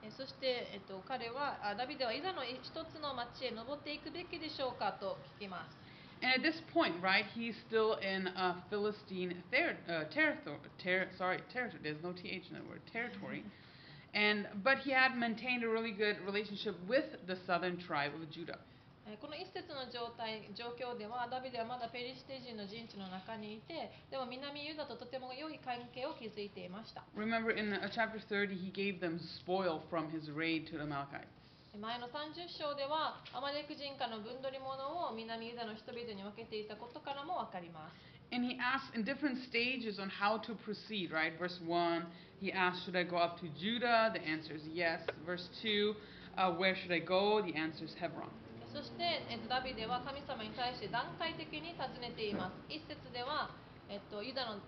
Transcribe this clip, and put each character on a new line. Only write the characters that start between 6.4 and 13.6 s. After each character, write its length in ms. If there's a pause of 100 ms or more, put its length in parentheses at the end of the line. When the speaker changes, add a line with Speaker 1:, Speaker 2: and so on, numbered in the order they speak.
Speaker 2:
this 180 (140)
point, 280
right, 240 (100)
he's 200 (140)
still 320
in, 280
uh, 260 (160)
Philistine 800
ter-, 260 (100)
uh, 220
territo-, 480 (220)
ter-, 360
sorry, 260 (120)
territory. 300
There's 180
no 100
T 180
H 200
in 60
that 120
word. 140 (100)
Territory. 520 (360)